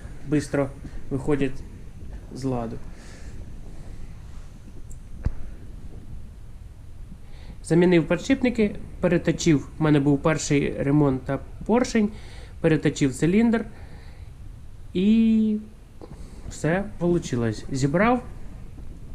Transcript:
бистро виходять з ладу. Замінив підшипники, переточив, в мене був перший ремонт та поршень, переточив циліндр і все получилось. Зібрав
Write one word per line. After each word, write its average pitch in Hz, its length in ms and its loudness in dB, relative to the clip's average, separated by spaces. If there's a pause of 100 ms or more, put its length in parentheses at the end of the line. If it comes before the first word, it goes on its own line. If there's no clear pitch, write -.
(280)
бистро 143 420 0 (400)
виходять 139 520 0 (720)
з 127 100 -8
ладу. 120 320 -2 (4000)
Замінив 170 440 6
підшипники, 226 680 2 (240)
переточив, 170 680 4 (100)
в - 40 0
мене 151 180 6
був 139 220 4
перший 151 600 2
ремонт 139 400 4
та 135 160 -2 (280)
поршень, 226 420 4 (520)
переточив 147 540 4
циліндр 226 500 4 (1300)
і 220 640 6 (920)
все 175 360 0 (140)
получилось. 131 760 2
Зібрав 175 500 4 (920)